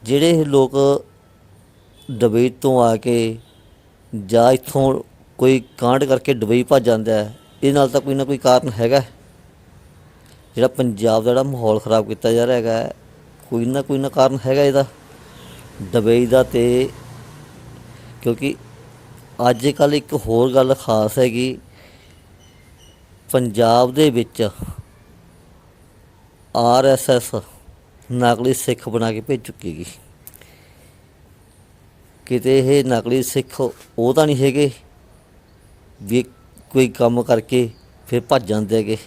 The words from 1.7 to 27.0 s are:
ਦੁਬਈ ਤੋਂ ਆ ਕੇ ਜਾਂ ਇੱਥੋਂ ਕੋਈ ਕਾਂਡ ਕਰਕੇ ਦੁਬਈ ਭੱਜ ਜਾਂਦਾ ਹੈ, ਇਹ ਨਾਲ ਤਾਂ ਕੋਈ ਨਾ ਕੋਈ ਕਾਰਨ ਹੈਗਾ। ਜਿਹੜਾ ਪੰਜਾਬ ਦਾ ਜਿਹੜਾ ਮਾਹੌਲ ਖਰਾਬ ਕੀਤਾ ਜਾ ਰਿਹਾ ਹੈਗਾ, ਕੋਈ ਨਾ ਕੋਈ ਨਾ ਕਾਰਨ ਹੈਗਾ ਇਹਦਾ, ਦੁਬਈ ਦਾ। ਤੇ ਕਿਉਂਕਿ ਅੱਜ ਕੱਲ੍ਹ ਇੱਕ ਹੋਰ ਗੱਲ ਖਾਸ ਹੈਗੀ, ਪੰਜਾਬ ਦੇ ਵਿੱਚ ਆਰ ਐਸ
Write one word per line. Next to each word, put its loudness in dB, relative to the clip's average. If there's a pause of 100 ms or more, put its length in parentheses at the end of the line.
ਦੁਬਈ 0 (120)
ਤੋਂ 2
ਆ 2
ਕੇ -4 (760)
ਜਾਂ 2
ਇੱਥੋਂ -2 (360)
ਕੋਈ 4 (160)
ਕਾਂਡ 2
ਕਰਕੇ 0
ਦੁਬਈ 0
ਭੱਜ 2
ਜਾਂਦਾ 0
ਹੈ, -2 (300)
ਇਹ 2
ਨਾਲ 2
ਤਾਂ 0
ਕੋਈ -4
ਨਾ -2
ਕੋਈ -4
ਕਾਰਨ 2
ਹੈਗਾ। 0 (1600)
ਜਿਹੜਾ 2
ਪੰਜਾਬ -2
ਦਾ 0
ਜਿਹੜਾ 0
ਮਾਹੌਲ -2
ਖਰਾਬ 0
ਕੀਤਾ -2
ਜਾ 2
ਰਿਹਾ 0
ਹੈਗਾ, -4 (560)
ਕੋਈ -4
ਨਾ -4
ਕੋਈ -4
ਨਾ -4
ਕਾਰਨ 2
ਹੈਗਾ 2
ਇਹਦਾ, 2 (1000)
ਦੁਬਈ 2
ਦਾ। 2
ਤੇ 0 (1300)
ਕਿਉਂਕਿ -4 (960)
ਅੱਜ 0
ਕੱਲ੍ਹ 2
ਇੱਕ -4
ਹੋਰ 0
ਗੱਲ 4
ਖਾਸ -2
ਹੈਗੀ, -2 (1700)
ਪੰਜਾਬ 2
ਦੇ 2
ਵਿੱਚ -4 (2000)
ਆਰ 2
ਐਸ 2